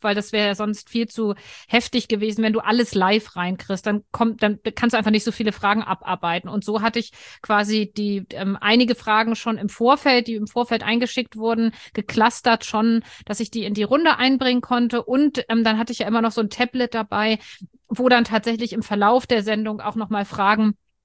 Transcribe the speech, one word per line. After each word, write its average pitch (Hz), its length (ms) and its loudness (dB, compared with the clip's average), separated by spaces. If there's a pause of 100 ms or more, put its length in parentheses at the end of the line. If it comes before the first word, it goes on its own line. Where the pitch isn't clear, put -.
weil 208 120 0
das 208 180 -4
wäre 208 160 2
ja 202 60 0
sonst 208 340 -6
viel 226 200 -2
zu 214 260 -2 (340)
heftig 233 380 0
gewesen, 214 380 -2
wenn 220 80 2
du 214 80 0
alles 220 340 0
live 208 400 2
reinkriegst, 185 500 -4
dann 208 180 -2 (100)
kommt, 226 300 0
dann 208 180 0 (160)
kannst 233 180 0
du 226 40 2
einfach 214 120 2
nicht 214 140 4
so 226 80 -2
viele 214 200 -2
Fragen 208 300 0
abarbeiten. 180 680 -4
Und 202 160 -4
so 214 180 -2
hatte 226 180 -2
ich - 100 -8 (320)
quasi 208 520 0
die, 202 360 -4
ähm, 190 300 -4
einige 233 340 4
Fragen 220 400 0
schon 220 240 -4
im 202 100 -4
Vorfeld, 247 600 2
die 226 60 -4
im 214 120 -6
Vorfeld 233 360 -2
eingeschickt 233 540 -2
wurden, 226 360 0 (220)
geclustert 226 720 0
schon, 226 380 0 (220)
dass 208 160 -6
ich 226 100 -6
die 226 140 -6
in 202 100 -4
die 208 80 -2
Runde 294 340 2
einbringen 254 440 2
konnte. 240 420 0
Und, 277 460 0
ähm, 226 160 2
dann 220 140 2
hatte 226 140 -4
ich - 80 -6
ja 208 60 -2
immer 226 160 0
noch 226 100 0
so - 100 -2
ein 208 80 -2
Tablet 247 440 -2
dabei, 220 440 -2 (500)
wo 247 200 2
dann 240 160 6
tatsächlich 226 480 -2
im 214 100 -4
Verlauf 214 440 2
der 226 160 2
Sendung 214 380 -2
auch 214 160 -6
nochmal 208 280 -4
Fragen 214 520 2 (280)